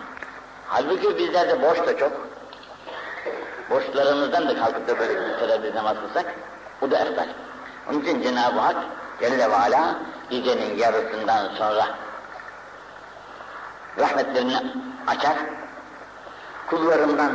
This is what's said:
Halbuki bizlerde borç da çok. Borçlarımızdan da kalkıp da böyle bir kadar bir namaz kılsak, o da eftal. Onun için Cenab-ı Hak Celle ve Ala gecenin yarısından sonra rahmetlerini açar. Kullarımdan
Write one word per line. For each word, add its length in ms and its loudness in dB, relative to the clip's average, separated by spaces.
Halbuki 520 2
bizlerde 440 2
borç 240 4
da 100 2
çok. 160 2
Borçlarımızdan 760 2
da 80 0
kalkıp 320 0
da 100 2
böyle 160 0
bir 240 -2
kadar 240 2
bir 120 -4
namaz 260 0
kılsak, 340 -4
o 80 0
da 80 4
eftal. 300 0
Onun 100 0
için 220 0
Cenab-ı 380 2
Hak 160 4
Celle 300 4
ve 60 4
Ala 380 4
gecenin 460 0
yarısından 800 2
sonra 320 2
rahmetlerini 760 4
açar. 300 4
Kullarımdan 640 4